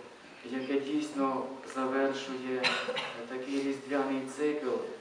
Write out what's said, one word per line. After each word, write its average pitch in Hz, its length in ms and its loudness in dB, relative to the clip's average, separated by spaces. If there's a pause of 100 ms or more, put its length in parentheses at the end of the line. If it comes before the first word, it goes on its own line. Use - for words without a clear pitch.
(520)
яке 135 280 0
дійсно 139 680 2 (300)
завершує 131 880 2 (680)
такий 131 320 0
різдвяний 135 600 2 (160)
цикл 147 380 2 (260)